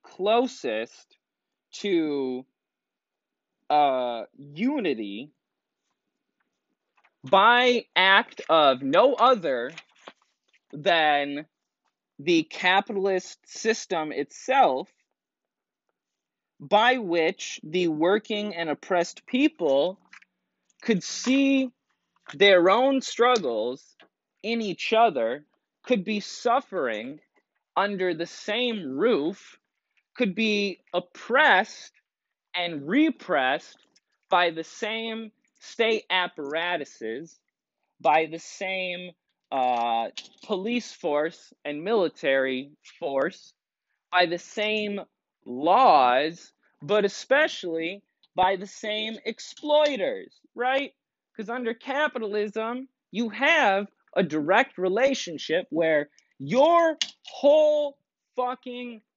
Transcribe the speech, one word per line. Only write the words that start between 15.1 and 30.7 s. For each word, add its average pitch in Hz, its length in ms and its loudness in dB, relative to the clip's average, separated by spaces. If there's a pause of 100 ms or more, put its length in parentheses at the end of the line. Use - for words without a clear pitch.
by 214 380 4
which 175 680 -2
the 175 240 -2
working 202 680 0
and 170 140 -6
oppressed 175 560 -4
people 180 720 0 (840)
could 208 220 0
see 269 680 0 (600)
their 180 360 6
own 262 320 2
struggles 135 920 -2 (480)
in 226 180 -4
each 196 300 -6
other, 147 540 0 (380)
could 208 200 -2
be 208 160 -4
suffering 185 1000 -4 (580)
under 185 360 -2
the 165 120 -6
same 208 720 -6
roof, 180 600 -2 (580)
could 196 200 -2
be 208 440 -2 (140)